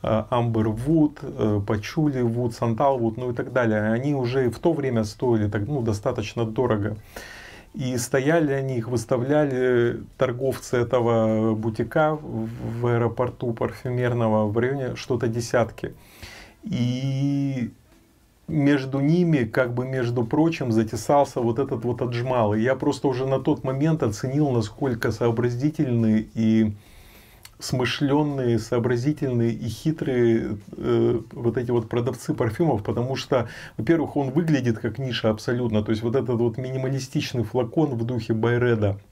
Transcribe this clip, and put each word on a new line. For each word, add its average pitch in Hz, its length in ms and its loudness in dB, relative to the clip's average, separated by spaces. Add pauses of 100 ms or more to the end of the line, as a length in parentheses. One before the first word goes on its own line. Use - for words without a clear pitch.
э, 110 300 0
Amber 113 440 0 (120)
Wood, 151 340 2
э, 110 460 -2
Patchouli 131 560 -2
Wood, 117 360 -2
Santal 127 400 2
Wood, 113 180 0
ну 123 120 -4
и 120 60 -4
так 127 180 -6
далее. 110 380 2
Они 135 240 0
уже 127 320 0
и - 20 2
в 110 80 -8
то 170 160 2
время 131 300 0
стоили 110 440 0
так, 101 200 -2
ну, 143 160 -2
достаточно 110 640 -2
дорого. 110 520 0 (800)
И 127 220 -4
стояли 139 560 2
они, 135 240 -2
их 110 100 -4
выставляли 127 1120 2 (160)
торговцы 127 600 0
этого 113 760 2
бутика 117 600 0
в, 117 340 -8 (320)
в 120 60 0
аэропорту 120 680 0
парфюмерного 117 920 0
в 104 100 0
районе 127 380 -2
что-то 123 320 -2
десятки. 117 680 -2 (720)
И 135 1080 -2 (760)
между 139 520 2
ними, 156 440 4
как 120 320 0
бы, 123 100 -2
между 123 380 -2
прочим, 151 480 0
затесался 123 680 2
вот 117 200 0
этот 139 260 -2
вот 120 160 -2
Ajmal. 120 560 0
И 110 60 2
я 127 100 4
просто 143 340 0
уже 131 200 0
на 135 120 2
тот 147 240 0
момент 147 380 0
оценил, 135 480 0
насколько 120 600 0
сообразительны 120 1200 2
и 110 400 4 (840)
смышлённые, 135 1000 0
сообразительные 123 960 0
и 113 160 -6
хитрые, 123 880 2 (200)
э, 117 440 2 (100)
вот 120 260 -2
эти 123 120 -4
вот 120 200 0
продавцы 123 440 -2
парфюмов, 123 500 0
потому 120 320 -2
что, 120 320 0 (300)
во-первых, 151 400 2
он 139 140 0
выглядит 131 480 2
как 107 180 -4
ниша 127 320 -2
абсолютно, 110 540 0
то 110 80 -2
есть 110 100 0
вот 117 140 -2
этот 120 240 0
вот 117 180 0
минималистичный 131 840 -2
флакон 127 480 0
в 117 120 -2
духе 120 300 -2
Байреда 113 640 2 (140)